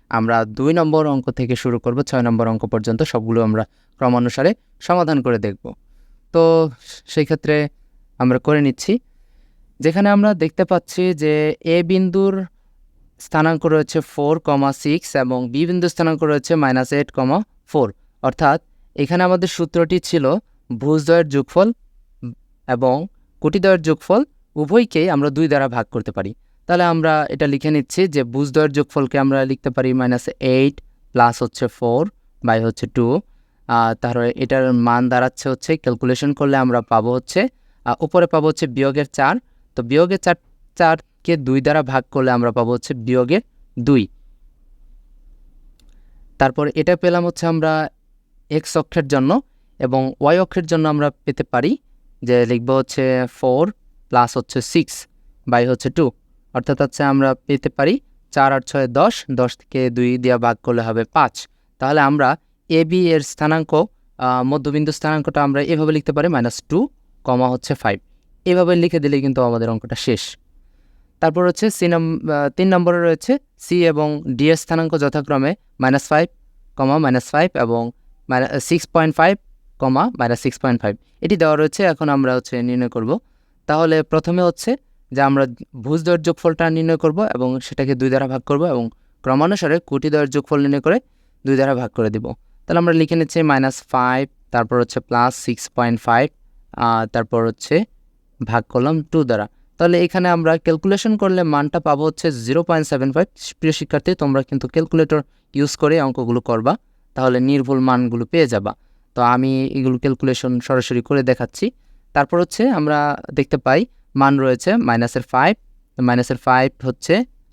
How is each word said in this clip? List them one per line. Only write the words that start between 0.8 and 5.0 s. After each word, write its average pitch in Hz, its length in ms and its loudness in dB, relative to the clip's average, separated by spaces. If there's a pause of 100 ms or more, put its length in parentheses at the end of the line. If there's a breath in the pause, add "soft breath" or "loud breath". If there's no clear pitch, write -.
অঙ্ক 135 240 -4
থেকে 123 240 -4
শুরু 120 240 -2
করব, 123 220 -2
ছয় 131 200 -2
নম্বর 113 260 0
অঙ্ক 113 180 -4
পর্যন্ত 113 380 -2
সবগুলো 113 400 -2
আমরা 110 200 0 (340)
ক্রমানুসারে 123 560 0 (260)
সমাধান 160 420 0